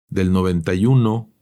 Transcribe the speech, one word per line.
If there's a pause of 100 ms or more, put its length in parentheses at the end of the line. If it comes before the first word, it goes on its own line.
del
noventa
y
uno,